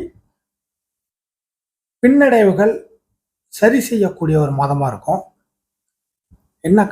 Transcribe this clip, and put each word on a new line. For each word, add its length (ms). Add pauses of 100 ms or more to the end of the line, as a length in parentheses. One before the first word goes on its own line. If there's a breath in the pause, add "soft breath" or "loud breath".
(2000)
பின்னடைவுகள் 720 (840)
சரி 300
செய்யக்கூடிய 560
ஒரு 160
மாதமா 320
இருக்கும். 300 (1500)
என்ன 240